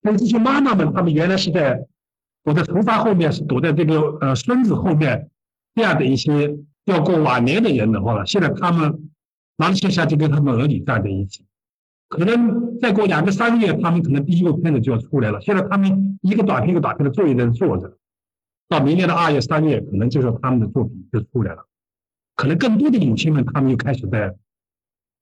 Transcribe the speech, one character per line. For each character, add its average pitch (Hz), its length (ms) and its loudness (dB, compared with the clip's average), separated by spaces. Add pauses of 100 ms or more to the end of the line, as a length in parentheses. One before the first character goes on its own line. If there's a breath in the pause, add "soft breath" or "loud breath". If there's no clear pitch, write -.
所 208 80 0
以 208 60 2
这 240 80 0
些 233 120 0
妈 262 220 2
妈 262 160 2
们， 156 180 0
她 185 80 -2
们 170 120 0
原 165 160 0
来 190 80 0
是 180 140 -2
在 131 340 0 (580)
我 151 100 0
的 165 100 2
头 180 180 -2
发 220 160 2
后 214 180 0
面， 165 160 2
是 - 140 -4
躲 131 160 -2
在 131 100 0
这 156 140 2
个， 151 340 0
呃， 135 160 0
孙 247 300 0
子 175 100 2
后 175 180 0
面， 151 360 0 (440)
这 226 80 0
样 180 160 0
的 131 80 0
一 131 120 2
些 147 400 0 (260)
要 180 180 0
过 165 200 2
晚 123 240 2
年 180 180 2
的 214 60 2
人 117 220 2
的 101 100 0
话， 104 240 -2
现 202 160 0
在 156 80 2
他 175 240 -2
们 156 360 -2 (480)
拿 160 120 0
着 190 60 2
摄 190 140 0
像 170 180 0
机 156 100 2
跟 151 120 2
他 147 120 2
们 139 120 2
儿 120 140 0
女 - 140 0
站 117 200 -2
在 101 80 -2
一 98 160 -4
起。 - 180 -16 (640)
可 156 160 -4
能 233 560 0
再 240 120 0
过 208 160 2
两 165 180 0
个 196 60 2
三 233 200 0
个 233 140 2
月， 165 160 0
他 175 80 0
们 170 120 2
可 120 100 0
能 143 140 0
第 170 120 2
一 180 60 2
部 160 140 2
片 165 160 0
子 127 60 2
就 120 120 0
要 113 60 0
出 135 220 -2
来 107 120 0
了。 101 100 -6
现 202 140 0
在 190 140 0
他 196 80 0
们 196 440 0
一 196 140 0
个 226 80 2
短 127 180 0
片 175 100 0
一 - 20 0
个 170 60 2
短 - 160 -2
片 143 80 -2
的 139 80 0
作 190 160 0
业 139 60 2
在 123 140 2
做 117 300 0
着， - 200 -10 (680)
到 160 120 0
明 143 160 2
年 180 120 2
的 170 60 0
二 165 180 2
月、 139 100 0
三 156 240 0
月， 135 160 0
可 101 160 -6
能 113 120 0
就 139 120 0
是 123 100 0 (100)
他 131 100 -2
们 127 80 2
的 107 80 0
作 123 160 -2
品 - 280 -10
就 110 100 -2
出 - 220 -4
来 92 100 -6
了。 - 140 -20 (680)
可 - 120 -2
能 160 100 0
更 220 200 2
多 294 140 2
的 233 80 2
母 123 160 2
亲 156 180 0
们， 139 120 2
他 143 160 -4
们 131 100 2
又 123 60 0
开 135 160 -2
始 110 140 -6
在 98 280 -4 (880)